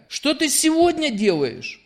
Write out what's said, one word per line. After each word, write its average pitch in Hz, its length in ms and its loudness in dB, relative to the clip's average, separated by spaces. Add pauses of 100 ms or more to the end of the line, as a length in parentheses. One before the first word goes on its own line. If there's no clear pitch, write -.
Что - 260 -2
ты 311 160 -2
сегодня 320 640 2
делаешь? 156 760 -2